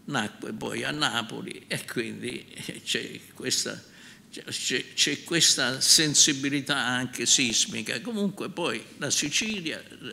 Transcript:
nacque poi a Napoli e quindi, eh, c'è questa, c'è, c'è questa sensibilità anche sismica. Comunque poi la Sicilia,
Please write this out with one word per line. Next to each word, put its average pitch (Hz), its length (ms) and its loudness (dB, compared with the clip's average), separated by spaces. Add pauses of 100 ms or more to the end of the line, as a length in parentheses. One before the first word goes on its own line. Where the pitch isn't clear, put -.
nacque 113 460 -4
poi 110 320 -6
a 135 80 -2
Napoli 117 760 -4
e - 180 -4
quindi, 113 640 -6
eh, - 340 -12
c'è - 380 -4 (120)
questa, 110 480 -2 (500)
c'è, - 640 -4
c'è 147 300 2
questa 139 560 4
sensibilità 143 960 4
anche 123 500 0
sismica. 113 760 2
Comunque 104 480 -2
poi 123 340 -4 (140)
la 147 140 -2
Sicilia, 160 680 -2 (320)